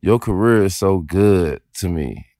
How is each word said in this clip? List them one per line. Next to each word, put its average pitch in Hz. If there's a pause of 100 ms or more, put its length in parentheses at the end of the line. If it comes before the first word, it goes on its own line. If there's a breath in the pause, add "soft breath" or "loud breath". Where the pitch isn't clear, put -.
your 113
career 110
is 95
so 98
good 90 (140)
to 95
me. 78 (140)